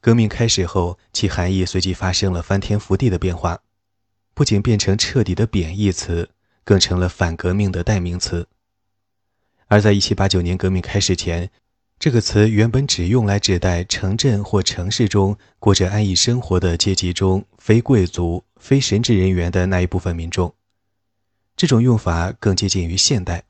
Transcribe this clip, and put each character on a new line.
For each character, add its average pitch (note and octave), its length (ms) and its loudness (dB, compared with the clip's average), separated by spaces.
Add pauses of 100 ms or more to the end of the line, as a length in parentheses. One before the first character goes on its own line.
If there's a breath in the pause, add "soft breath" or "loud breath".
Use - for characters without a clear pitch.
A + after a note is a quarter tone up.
革 A2+ 140 4
命 A2+ 140 4
开 A#2 200 -2
始 F#2+ 180 0
后， F2 320 -2 (140)
其 - 160 -2
含 F2+ 260 -2
义 F#2 100 0
随 F#2 160 -4
即 F#2 140 -2
发 F#2 180 -4
生 F#2+ 200 -2
了 F2+ 100 -4
翻 G2 180 -2
天 G#2 180 -2
覆 - 180 -2
地 B2+ 120 0
的 F2+ 100 -2
变 F2+ 160 -2
化， F2 280 -6 (720)
不 D3 100 2
仅 G#2 160 0
变 G#2+ 180 2
成 G2 200 0
彻 - 260 0
底 F#2 100 -2
的 G#2 120 0
贬 F2+ 320 -4
义 G#2 120 2
词， E2+ 380 -6 (360)
更 G2+ 140 6
成 F2+ 200 0
了 F2+ 100 0
反 F2 280 -2
革 F2+ 180 -2
命 G2 180 0
的 F2+ 100 -4
代 G#2 160 0
名 F2 200 -4
词。 F2 280 -6 (1200)
而 G#2 120 6
在 G#2 120 4
一 G2+ 80 2
七 - 140 -2
八 F#2+ 140 0
九 F#2 140 2
年 F2+ 160 -2
革 F#2+ 100 -2
命 F#2 140 0
开 - 180 -4
始 F#2+ 160 0
前， E2+ 340 -6 (480)
这 - 120 0
个 A#2 100 2
词 G#2+ 280 2
原 A2 220 2
本 C3+ 160 0
只 F2 200 -2
用 A#2 180 2
来 G2+ 160 0
指 F#2+ 180 0
代 F2 240 0
城 F#2+ 340 -4
镇 G#2+ 280 0
或 G2 180 0
城 F2+ 280 -4
市 A2 180 0
中 G2+ 300 2 (200 soft breath)
过 G2+ 160 4
着 F#2 160 0
安 G#2+ 160 0
逸 F#2+ 80 0
生 A#2+ 260 0
活 F#2 200 0
的 E2+ 160 0
阶 F#2+ 180 0
级 F2+ 180 -2
中 F#2+ 320 0 (120)
非 A2 240 2
贵 A2+ 260 2
族、 E2+ 380 -4 (140)
非 - 200 0
神 A2+ 240 0
职 A#2 140 2
人 F#2+ 140 4
员 F2 200 0
的 F2+ 160 0
那 F#2+ 140 0
一 F#2 60 0
部 F#2 120 -4
分 F2 160 -4
民 E2 160 -6
众。 F2 240 -2 (1040)
这 F#3 100 0
种 A#2 160 4
用 A#2+ 140 4
法 E2+ 340 -2
更 - 240 0
接 G2 140 0
近 F2+ 180 0
于 E2 100 -4
现 G2+ 280 0
代。 F2 260 -6